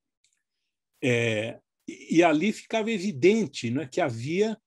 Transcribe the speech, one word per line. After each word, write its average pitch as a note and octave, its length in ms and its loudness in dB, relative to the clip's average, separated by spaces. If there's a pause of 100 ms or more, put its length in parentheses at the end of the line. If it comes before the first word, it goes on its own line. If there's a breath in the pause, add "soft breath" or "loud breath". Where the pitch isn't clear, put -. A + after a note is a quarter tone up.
(1040)
É, A#2 580 -2 (280)
e, - 300 -4
e E3+ 40 8
ali E3+ 300 4
ficava A3 400 -4
evidente, F3+ 800 0
né, C3+ 200 -4
que - 100 -4
havia D#3+ 560 -2 (100)